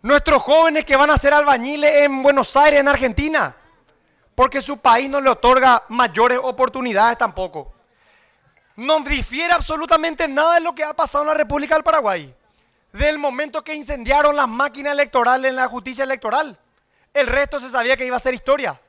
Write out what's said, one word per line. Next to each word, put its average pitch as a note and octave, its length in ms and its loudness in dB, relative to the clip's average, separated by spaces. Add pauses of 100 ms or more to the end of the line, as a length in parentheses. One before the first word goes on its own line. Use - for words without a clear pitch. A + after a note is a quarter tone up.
Nuestros C#4+ 400 2
jóvenes D#4 440 2
que C#4 100 0
van D4 160 4
a C#4+ 60 4
ser C#4 160 2
albañiles D4 640 2
en C#4 260 2
Buenos C#4 320 2
Aires, D4 240 6
en C#4 80 2
Argentina, C4+ 720 -2 (760)
porque C4 280 0
su C#4 180 -10
país C4 300 4
no C#4 120 -2
le C4+ 80 2
otorga B3 580 4
mayores A#3 560 0
oportunidades B3 720 0
tampoco. F#3 560 -6 (1000)
No D4 240 -2
difiere C#4+ 540 -4
absolutamente D#4+ 760 -2
nada D#4 280 0
de E4+ 40 4
lo E4 160 -6
que D4+ 80 -6
ha D4+ 100 -8
pasado D4 300 -2
en D4+ 60 -4
la D#4 60 -2
República D4+ 400 -2
del D#4 100 -2
Paraguay. G3 500 -2 (560)
Del D4 260 -2
momento D4 460 -6
que D#4 100 -10
incendiaron C#4+ 640 -2
las C4+ 140 0
máquinas C#4 420 -6
electorales C4 600 0
en B3+ 40 -8
la B3+ 140 -2
justicia B3 340 -8
electoral, C4 560 -4 (540)
el C#4 140 0
resto C#4 340 -4
se B3+ 80 -14
sabía B3 260 -2
que B3+ 100 -8
iba B3+ 120 -4
a - 20 -4
ser B3+ 140 -4
historia. B3+ 440 -4 (120)